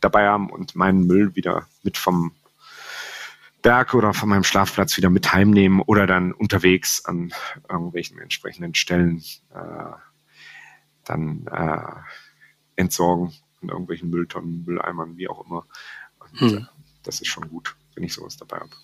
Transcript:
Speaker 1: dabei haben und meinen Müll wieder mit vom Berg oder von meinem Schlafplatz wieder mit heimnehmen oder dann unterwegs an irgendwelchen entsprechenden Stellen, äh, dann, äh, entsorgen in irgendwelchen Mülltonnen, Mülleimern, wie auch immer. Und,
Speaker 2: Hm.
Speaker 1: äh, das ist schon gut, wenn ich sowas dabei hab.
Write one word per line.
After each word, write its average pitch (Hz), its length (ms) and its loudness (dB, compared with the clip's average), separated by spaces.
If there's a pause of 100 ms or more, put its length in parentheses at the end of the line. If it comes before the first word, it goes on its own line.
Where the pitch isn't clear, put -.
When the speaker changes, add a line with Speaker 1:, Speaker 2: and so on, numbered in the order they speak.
Speaker 1:
dabei 104 280 4
haben 101 220 0
und 85 240 -12
meinen 92 320 4
Müll 95 300 4
wieder 87 320 -4 (160)
mit 98 120 -4
vom 87 360 -2 (1300)
Berg 123 320 4
oder 107 180 4
von 104 160 -2
meinem 98 140 4
Schlafplatz - 540 0
wieder 92 120 4
mit 90 240 4
heimnehmen 98 480 6
oder 101 280 4
dann 90 240 2
unterwegs 92 720 2
an 87 280 -6 (360)
irgendwelchen 87 500 -8
entsprechenden - 560 -12
Stellen, 87 480 2 (320)
äh, 82 380 -14 (1120)
dann, 80 420 -6
äh, 80 460 -4 (840)
entsorgen 87 580 0 (280)
in 90 80 -12
irgendwelchen 87 420 -8
Mülltonnen, 85 540 -6
Mülleimern, 85 520 -8
wie 90 120 -10
auch - 180 -14
immer. 85 180 -12 (540)
Und, - 220 -18
Speaker 2:
Hm. 110 180 2
Speaker 1:
äh, 113 40 -10 (420)
das - 160 -10
ist - 80 -8
schon 82 200 -8
gut, - 280 -12 (180)
wenn 87 80 -10
ich 85 120 -8
sowas - 220 -16
dabei - 220 -16
hab. - 120 -14 (140)